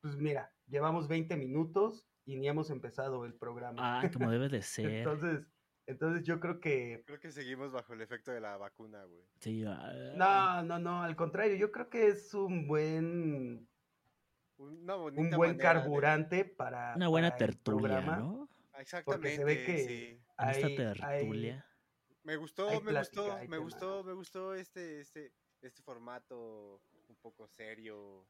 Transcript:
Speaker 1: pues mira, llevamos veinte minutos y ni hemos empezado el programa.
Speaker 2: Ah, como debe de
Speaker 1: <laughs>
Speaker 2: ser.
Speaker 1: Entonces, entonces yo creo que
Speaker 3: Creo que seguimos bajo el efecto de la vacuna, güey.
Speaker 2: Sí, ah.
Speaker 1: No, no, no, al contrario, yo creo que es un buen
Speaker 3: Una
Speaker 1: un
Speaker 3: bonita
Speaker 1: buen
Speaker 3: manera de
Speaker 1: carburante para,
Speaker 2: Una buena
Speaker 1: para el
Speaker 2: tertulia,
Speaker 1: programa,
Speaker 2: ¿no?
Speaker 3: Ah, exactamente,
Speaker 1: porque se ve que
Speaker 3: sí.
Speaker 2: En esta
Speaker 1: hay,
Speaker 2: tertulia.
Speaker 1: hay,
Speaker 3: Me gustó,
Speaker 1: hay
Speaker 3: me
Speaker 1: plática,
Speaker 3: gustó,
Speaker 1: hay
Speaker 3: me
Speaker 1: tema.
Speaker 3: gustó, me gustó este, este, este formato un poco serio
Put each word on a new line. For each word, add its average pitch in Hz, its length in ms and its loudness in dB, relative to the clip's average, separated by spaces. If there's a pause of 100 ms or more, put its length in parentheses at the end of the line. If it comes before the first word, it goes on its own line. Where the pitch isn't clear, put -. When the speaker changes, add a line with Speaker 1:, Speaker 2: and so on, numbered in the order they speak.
Speaker 1:
pues 143 160 -6
mira, 143 360 -2 (140)
llevamos 151 420 0
veinte 165 280 0
minutos 165 680 0 (200)
y 135 100 -8
ni 135 120 0
hemos 151 220 0
empezado 127 540 -4
el 117 100 -10
programa. 120 680 -2
Speaker 2:
Ah, - 120 2
como 123 180 2
debe 123 180 4
de 131 140 0
Speaker 1:
<laughs> - 0 -
Speaker 2:
ser. 107 280 -2
Speaker 1:
Entonces, 151 560 -2 (400)
entonces 160 380 -2
yo 170 160 0
creo 170 200 -4
que 123 460 0
Speaker 3:
Creo 143 140 -14
que 165 100 -14
seguimos 135 420 -8
bajo 120 220 -8
el 110 80 -12
efecto 120 300 -8
de 120 80 -4
la 104 180 -6
vacuna, 101 460 -14
güey. 87 180 -20 (160)
Speaker 2:
Sí, 110 280 -4
ah. 98 260 -8 (240)
Speaker 1:
No, 185 460 6
no, 170 160 -2
no, 175 240 -2
al 165 140 -4
contrario, 185 400 2
yo 208 160 2
creo 240 160 -8
que 226 200 6
es 202 260 0
un 185 320 0
buen 156 1000 0 (920)
Speaker 3:
Una 170 380 -8
Speaker 1:
un 180 60 -4
Speaker 3:
bonita 156 340 0
Speaker 1:
buen 165 160 10
Speaker 3:
manera 165 220 6
de 156 60 4
Speaker 1:
carburante 156 640 4
para, 123 520 -6
Speaker 2:
Una 175 120 4
buena 165 220 6
Speaker 1:
para 123 160 2
el 104 60 4
Speaker 2:
tertulia, - 260 2 (220)
Speaker 1:
programa, 160 180 0
Speaker 2:
¿no? 220 300 -4 (260)
Speaker 3:
Ah, 139 80 -14
exactamente, 165 400 -2
Speaker 1:
porque 147 140 0
se 143 80 0
ve 143 200 4
que 165 220 2
Speaker 3:
sí. 120 340 -8 (180)
Speaker 2:
En 131 120 2
esta 135 160 2
Speaker 1:
hay, 139 100 2
Speaker 2:
tertulia. 113 760 -2
Speaker 1:
hay, - 600 -20 (100)
Speaker 3:
Me 156 120 -4
gustó, 165 340 -4
Speaker 1:
hay 214 100 0
Speaker 3:
me 214 100 -4
Speaker 1:
plática, 147 320 0
Speaker 3:
gustó, 202 140 -2
Speaker 1:
hay - 120 -10
Speaker 3:
me 165 80 -6
Speaker 1:
tema. 160 80 -4
Speaker 3:
gustó, 190 400 -6
me 185 100 -10
gustó 190 400 -10
este, 175 460 -12
este, 143 320 -16 (300)
este 127 200 -20
formato 117 1000 -14 (280)
un 113 80 -20
poco 110 300 -20
serio 107 840 -16